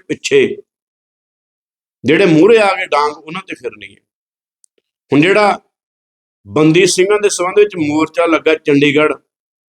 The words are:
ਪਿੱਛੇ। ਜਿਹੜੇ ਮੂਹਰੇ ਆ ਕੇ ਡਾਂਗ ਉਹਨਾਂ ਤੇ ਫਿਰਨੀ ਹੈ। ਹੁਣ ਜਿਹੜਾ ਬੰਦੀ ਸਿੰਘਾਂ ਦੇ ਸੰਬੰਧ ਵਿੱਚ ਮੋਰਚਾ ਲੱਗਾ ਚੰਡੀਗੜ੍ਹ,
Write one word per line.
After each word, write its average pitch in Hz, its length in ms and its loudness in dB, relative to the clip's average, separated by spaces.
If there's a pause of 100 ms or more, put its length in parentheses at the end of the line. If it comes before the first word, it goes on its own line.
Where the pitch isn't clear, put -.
ਪਿੱਛੇ। - 480 -2 (1500)
ਜਿਹੜੇ 170 220 2
ਮੂਹਰੇ 185 320 4
ਆ 208 80 0
ਕੇ 190 200 -4
ਡਾਂਗ 147 320 -2
ਉਹਨਾਂ 160 240 -16
ਤੇ 165 120 -18
ਫਿਰਨੀ 104 400 -16
ਹੈ। - 60 -20 (1120)
ਹੁਣ 143 80 4
ਜਿਹੜਾ 196 400 0 (840)
ਬੰਦੀ 156 400 2
ਸਿੰਘਾਂ 196 340 0
ਦੇ 208 80 0
ਸੰਬੰਧ 185 300 -4
ਵਿੱਚ 208 180 2
ਮੋਰਚਾ 156 500 -2
ਲੱਗਾ 156 280 0
ਚੰਡੀਗੜ੍ਹ, 147 600 0 (600)